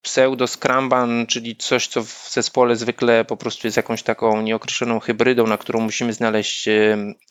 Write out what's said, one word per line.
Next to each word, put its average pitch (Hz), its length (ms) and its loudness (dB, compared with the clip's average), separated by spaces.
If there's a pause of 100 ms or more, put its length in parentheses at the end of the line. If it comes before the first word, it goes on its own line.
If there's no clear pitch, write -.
pseudo 131 440 2
Scrumban, 127 800 0
czyli 117 300 -6
coś, - 320 -2
co 120 140 -2
w - 280 -14
zespole 120 460 2
zwykle 117 480 2
po 113 120 -4
prostu - 300 -6
jest 107 100 -2
jakąś 113 260 -4
taką 110 400 0
nieokreśloną 113 580 -2
hybrydą, 120 460 2
na 107 120 0
którą - 220 -4
musimy 113 320 -2
znaleźć, 107 560 -2
e, 107 280 4 (340)